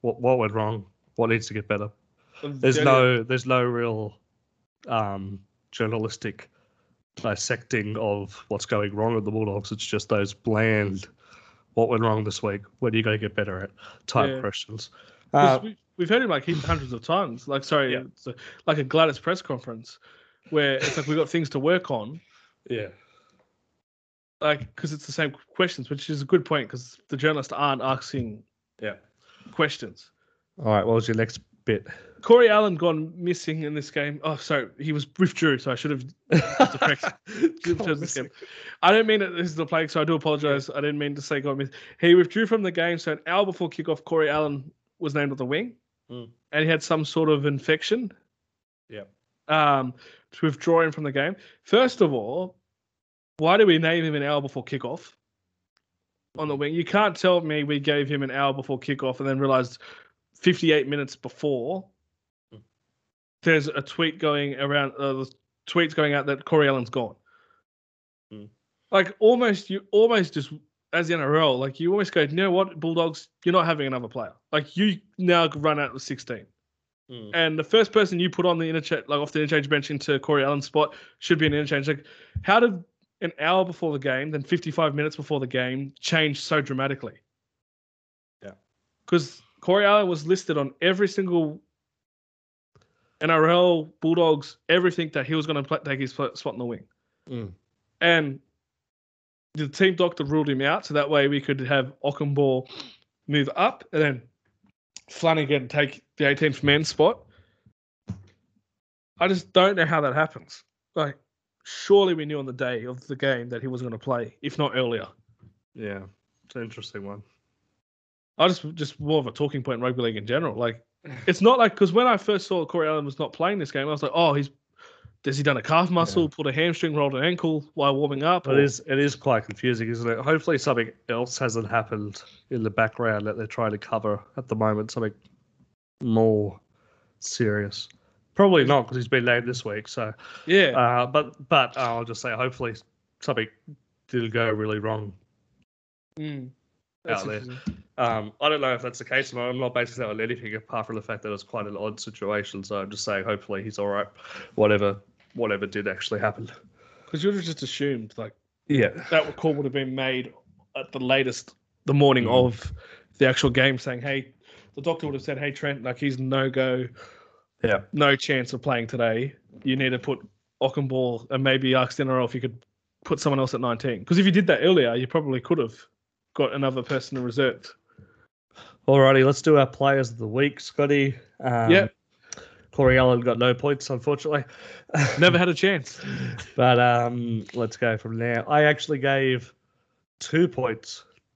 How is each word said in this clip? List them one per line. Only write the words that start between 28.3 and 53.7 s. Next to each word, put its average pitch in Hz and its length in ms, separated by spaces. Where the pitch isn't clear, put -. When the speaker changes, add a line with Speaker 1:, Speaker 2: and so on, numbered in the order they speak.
Speaker 1:
Yeah. 104 160
Speaker 2:
questions. 139 580
Speaker 1:
All 135 80
right, 104 200
what 117 80
was 113 140
your 113 80
next 110 220
bit? 107 220
Speaker 2:
Corey 233 260
Allen 208 280
gone 160 400
missing 170 460
in 151 120
this 143 160
game. 147 340
Oh, 156 120
sorry, 131 320
he 156 140
was 147 140
withdrew, 160 400
so 135 140
I - 20
should 147 160
have 131 140
Speaker 1:
<laughs> - 500
Speaker 2:
correct-, 202 240
should 220 240
have 175 120
Speaker 1:
Gone 208 80
Speaker 2:
chosen 151 140
this 165 140
game. 127 100
Speaker 1:
missing. - 60
Speaker 2:
I 175 80
don't 220 160
mean 214 140
that 185 100
this 175 160
is 156 100
the 156 100
plague, 160 240
so 165 100
I 151 40
do 165 100
apologise. 143 560
I 139 100
didn't 147 180
mean 143 160
to 143 80
say 143 180
gone 139 160
missing. 139 180
He 170 140
withdrew 180 320
from 220 160
the 185 80
game, 170 280
so 160 140
an 151 140
hour 185 200
before 180 240
kickoff, 156 340
Corey 156 240
Allen 147 420
was 151 160
named 143 180
at 127 60
the 131 80
wing, 196 280
Speaker 1:
Mm. 120 200
Speaker 2:
and 151 120
he 160 60
had 160 120
some 160 220
sort 160 260
of 147 160
infection. 160 680
Speaker 1:
Yeah. 107 160
Speaker 2:
Um, 143 460
to - 140
withdraw 165 360
him 156 100
from 156 120
the 143 80
game. 143 240
First 247 360
of 160 120
all, 135 440
why 165 180
do 214 100
we 165 120